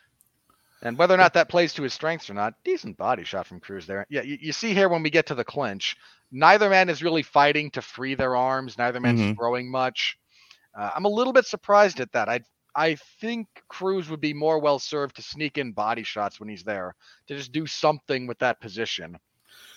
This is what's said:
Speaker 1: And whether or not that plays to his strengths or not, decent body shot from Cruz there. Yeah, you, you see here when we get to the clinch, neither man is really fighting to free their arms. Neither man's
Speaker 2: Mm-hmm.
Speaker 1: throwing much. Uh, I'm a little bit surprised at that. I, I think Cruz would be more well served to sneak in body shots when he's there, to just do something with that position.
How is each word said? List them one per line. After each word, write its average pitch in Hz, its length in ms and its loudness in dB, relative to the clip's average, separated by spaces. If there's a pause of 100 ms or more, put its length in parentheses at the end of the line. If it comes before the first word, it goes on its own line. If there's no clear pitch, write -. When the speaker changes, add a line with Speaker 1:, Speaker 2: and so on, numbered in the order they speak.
(840)
Speaker 1:
And 117 160 -4
whether 180 160 6
or - 20 8
not 180 160 8
that 170 160 4
plays 175 240 2
to 156 100 -8
his 127 100 -6
strengths 160 360 -6
or 101 60 -12
not, 104 180 -2 (100)
decent 330 340 -6
body 101 260 -2
shot 92 240 -8
from 90 120 -18
Cruz 95 280 -14
there. 98 220 -6
Yeah, 143 120 -4
you, 139 180 -10
you 151 120 -8
see 214 240 -4
here 196 140 4
when 170 120 0
we 156 80 -2
get 156 180 4
to 143 80 -6
the 120 80 -2
clinch, 107 540 -6 (340)
neither 185 380 6
man 185 200 6
is 147 120 -4
really 160 220 0
fighting 147 480 2
to 131 100 -8
free 131 320 -8
their 131 220 -2
arms. 131 420 -2
Neither 123 220 -2
man's 120 220 2
Speaker 2:
Mm-hmm. 104 180 0
Speaker 1:
throwing 123 320 -2
much. 127 480 -2 (580)
Uh, 104 160 -4
I'm 180 120 -2
a 208 40 2
little 240 240 0
bit 247 140 6
surprised 202 520 4
at 123 120 -6
that. 110 180 0
I, 120 120 -2 (340)
I 160 200 0 (240)
think 226 280 -6 (220)
Cruz 185 400 -4
would 151 120 -10
be 151 140 -2
more 156 240 2
well 147 180 2
served 143 380 -6
to 117 80 -18
sneak 147 340 -8
in 131 140 -4
body 107 320 -2
shots 101 360 -6
when 107 100 -14
he's 92 140 -14
there, 95 300 -6 (340)
to 143 80 -12
just 135 180 -12
do 156 120 -4
something 143 600 -2
with 120 120 -8
that 127 220 0
position. 92 560 -8 (600)